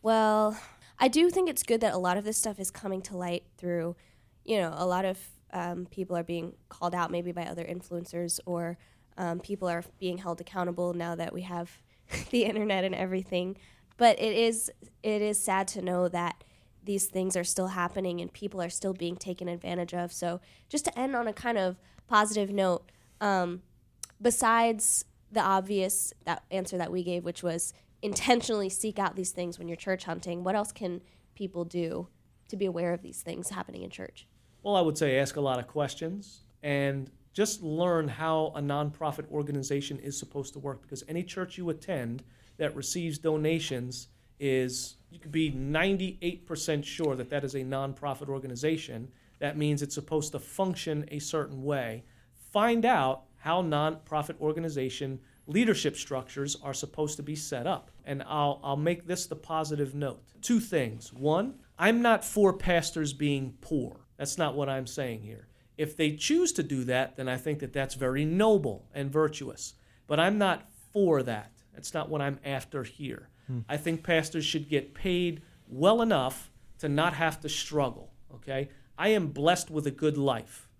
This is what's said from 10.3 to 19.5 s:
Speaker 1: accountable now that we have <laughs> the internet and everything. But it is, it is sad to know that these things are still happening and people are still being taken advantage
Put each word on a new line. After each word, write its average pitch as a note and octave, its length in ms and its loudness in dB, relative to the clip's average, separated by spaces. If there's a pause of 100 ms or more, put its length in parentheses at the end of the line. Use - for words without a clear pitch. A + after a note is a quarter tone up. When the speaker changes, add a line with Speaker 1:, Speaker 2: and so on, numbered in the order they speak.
Speaker 1:
accountable F3 540 2
now E3+ 200 -2
that E3 200 -2
we F3+ 80 -4
have F3 400 -6 (200)
<laughs> - 280 -8
the B3 140 6
internet G#3 400 2
and F#3 100 0
everything. F#3 640 -2 (420)
But A#3 200 8
it G#3+ 160 2
is, A3+ 360 2 (320)
it G#3+ 200 0
is G#3 200 0
sad F#3+ 260 0
to F#3+ 140 -6
know F3+ 260 2
that F3 340 -2 (400)
these G3 240 -2
things F#3 300 -2
are F3+ 80 0
still F#3 240 -2
happening F3+ 540 -2
and F3 100 -10
people G3 300 -6
are F3 80 -4
still F#3+ 240 -4
being F3 220 -4
taken F3+ 320 -8
advantage F3 440 -4